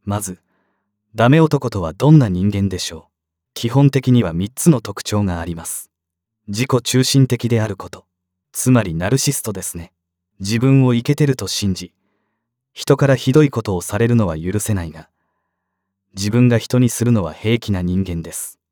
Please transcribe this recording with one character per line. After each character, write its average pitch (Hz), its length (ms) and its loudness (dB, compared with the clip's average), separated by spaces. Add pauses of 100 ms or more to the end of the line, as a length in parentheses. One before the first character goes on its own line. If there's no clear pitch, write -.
ま 104 180 -4
ず、 95 180 -12 (720)
ダ 117 160 2
メ 160 120 6
男 147 280 0
と 98 120 -6
は 80 120 -6
ど 131 180 4
ん 156 80 10
な 113 100 4
人 92 220 -2
間 101 180 -2
で 90 100 -6
し - 140 -8
ょ 80 160 -20
う。 - 20 -20 (420)
基 - 160 -6
本 139 200 4
的 127 220 0
に 120 120 4
は 82 100 -4
三 92 160 -4
つ - 200 2
の 127 120 2
特 - 220 -12
徴 104 200 -2
が 87 160 -2
あ 85 60 -8
り 85 100 -8
ま 82 100 -14
す。 - 240 -12 (580)
自 104 200 -4
己 123 160 0
中 127 200 2
心 135 240 4
的 117 220 -4
で 117 120 2
あ 110 60 -2
る 98 80 -6
こ - 140 -16
と。 - 160 -20 (460)
つ - 200 0
ま 117 120 4
り 87 100 -6
ナ 87 160 -4
ル 135 80 2
シ 143 160 -2
ス - 80 -6
ト 110 100 -8
で 92 100 -10
す - 160 -12
ね。 82 160 -16 (460)
自 107 200 -2
分 135 260 4
を 123 80 2
イ 117 100 0
ケ 143 120 0
て 151 100 2
る 135 100 0
と 95 120 -8
信 98 260 -2
じ、 - 200 -10 (800)
人 - 240 0
か 139 100 0
ら 131 80 4
ひ 131 160 -2
ど 151 120 6
い 139 60 0
こ 117 140 -6
と 98 120 -4
を 87 60 -4
さ - 160 -8
れ 117 100 0
る 120 80 2
の 107 120 2
は 80 100 -6
許 92 220 -4
せ - 140 -4
な 92 100 -4
い 78 80 -10
が、 78 180 -20 (1040)
自 98 160 -6
分 123 200 4
が 117 80 4
人 123 220 0
に 123 100 4
す - 140 -4
る 120 80 2
の 107 120 2
は 78 100 -8
平 113 240 -2
気 107 140 -6
な 92 100 -2
人 90 240 -2
間 85 160 -6
で 82 120 -14
す。 - 260 -14 (120)